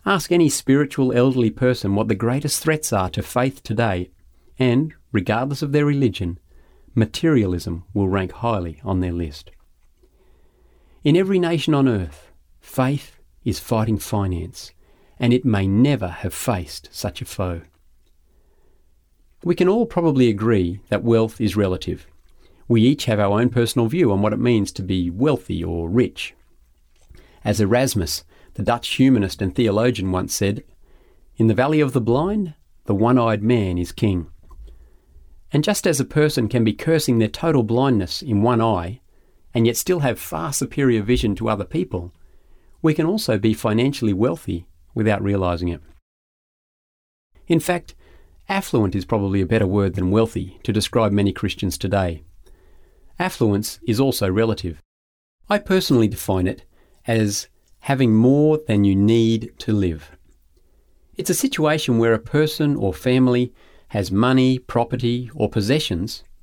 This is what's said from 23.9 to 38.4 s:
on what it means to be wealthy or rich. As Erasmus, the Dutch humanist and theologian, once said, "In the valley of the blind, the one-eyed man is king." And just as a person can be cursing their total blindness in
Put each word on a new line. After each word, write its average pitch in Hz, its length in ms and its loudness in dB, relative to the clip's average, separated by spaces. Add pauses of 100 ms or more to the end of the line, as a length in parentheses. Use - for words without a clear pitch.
on 98 120 2
what 107 100 0
it - 60 -4
means 117 340 2
to - 80 -10
be 92 300 -2
wealthy 98 520 -2
or 85 240 -4
rich. 107 460 -2 (1120)
As 107 160 0
Erasmus, 110 640 0 (300)
the 110 80 -6
Dutch 117 320 -2
humanist 123 440 2
and 95 140 -2
theologian, 107 580 0
once 92 220 -4
said, 101 300 -2 (760)
"In 113 80 2
the 110 80 4
valley 143 260 2
of 135 140 0
the 135 80 2
blind, 160 540 -2 (300)
the 101 100 0
one-eyed 113 480 2
man 104 340 2
is 87 140 -4
king." 92 360 -2 (1300)
And 147 100 2
just - 220 -2
as 160 140 2
a 131 60 0
person 151 440 0
can 131 140 0
be 110 100 2
cursing 147 460 0
their 107 80 4
total 147 340 0
blindness 113 640 0
in 110 180 0